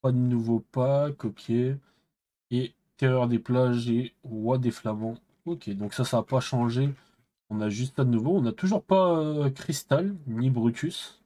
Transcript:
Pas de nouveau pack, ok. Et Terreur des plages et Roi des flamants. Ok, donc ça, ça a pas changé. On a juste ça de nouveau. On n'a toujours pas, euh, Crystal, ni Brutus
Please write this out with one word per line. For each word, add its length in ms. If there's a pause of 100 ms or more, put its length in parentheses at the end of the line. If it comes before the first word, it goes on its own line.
Pas 100
de 60
nouveau 420 (120)
pack, 520
ok. 260 (1000)
Et 240 (240)
Terreur 300
des 100
plages 500
et 260 (100)
Roi 340
des 140
flamants. 440 (300)
Ok, 240
donc 240
ça, 100
ça 140
a 40
pas 180
changé. 520 (560)
On 120
a 100
juste 260
ça 80
de 60
nouveau. 260
On 60
n'a 100
toujours 300
pas, 360
euh, 320
Crystal, 640 (120)
ni 240
Brutus 760